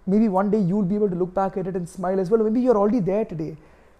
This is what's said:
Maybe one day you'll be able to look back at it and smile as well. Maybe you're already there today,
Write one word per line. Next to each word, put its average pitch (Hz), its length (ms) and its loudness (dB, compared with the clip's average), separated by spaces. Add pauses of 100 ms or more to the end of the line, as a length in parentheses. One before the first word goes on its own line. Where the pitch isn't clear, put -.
Maybe 214 220 4
one 190 220 0
day 214 80 2
you'll 202 240 2
be 185 120 0
able 208 160 0
to 180 40 -4
look 180 200 -2
back 196 220 -2
at 180 100 -4
it 190 100 -6
and 175 120 -6
smile 190 300 -4
as 185 120 -2
well. 226 120 4
Maybe 220 180 0
you're 247 160 4
already 208 240 2
there 190 240 0
today, 156 320 -8 (440)